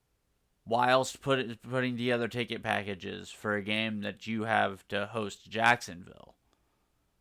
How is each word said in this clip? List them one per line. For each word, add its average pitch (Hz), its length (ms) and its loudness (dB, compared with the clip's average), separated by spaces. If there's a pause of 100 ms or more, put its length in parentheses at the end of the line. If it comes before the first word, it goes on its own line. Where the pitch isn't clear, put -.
(680)
whilst 123 540 4
put-, 127 420 0
putting 127 340 -2
together 120 320 0
ticket 117 340 -4
packages 98 680 -4
for 107 240 -2
a 104 80 0
game 107 380 -2
that 104 260 -8
you 110 180 -2
have 104 440 2
to 101 200 -2
host 107 420 -6
Jacksonville, 110 840 0 (880)